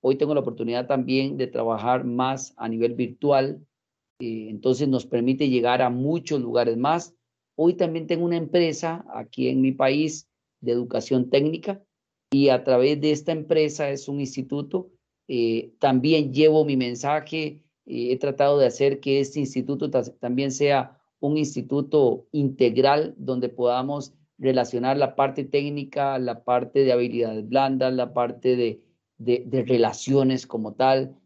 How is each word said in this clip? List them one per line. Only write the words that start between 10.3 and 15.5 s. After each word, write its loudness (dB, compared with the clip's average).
de -2
educación -2
técnica -2
y 4
a 4
través 2
de 2
esta -2
empresa 0
es -8
un -6
instituto, -6
eh, -2